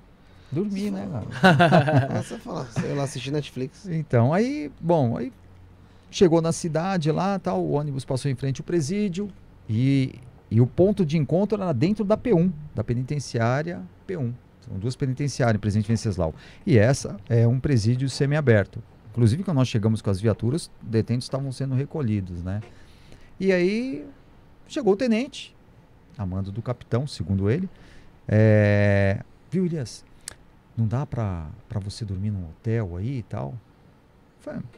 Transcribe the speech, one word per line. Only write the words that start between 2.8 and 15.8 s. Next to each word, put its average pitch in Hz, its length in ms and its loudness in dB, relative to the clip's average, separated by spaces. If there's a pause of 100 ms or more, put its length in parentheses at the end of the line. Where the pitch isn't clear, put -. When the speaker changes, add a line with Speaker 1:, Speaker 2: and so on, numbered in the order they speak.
Speaker 2:
lá, 143 80 -2
assistir 131 300 -8
Netflix. 147 560 -8
Speaker 1:
Então, 147 440 2
aí, 269 380 -2 (100)
bom, 160 360 2
aí 254 160 -6 (800)
chegou 170 300 4
na 165 120 -2
cidade 165 580 -2
lá, 185 300 0
tal, 185 200 -2
o 160 120 -2
ônibus 143 320 -4
passou 139 260 -2
em 131 60 -2
frente 135 240 -4
ao - 40 -14
presídio 180 640 -2 (400)
e, 131 460 2 (340)
e 110 120 4
o 123 60 8
ponto 196 380 2
de 156 140 0
encontro 202 420 0
era 180 120 0
dentro 175 320 0
da 202 120 2
P 240 180 0
um, 180 180 4 (200)
da 110 120 -4
penitenciária 135 1000 -2 (240)
P 190 100 -6
um. 120 160 -4 (280)
São 104 180 -10
duas 117 160 -4
penitenciárias, 127 640 0
Presidente 104 280 0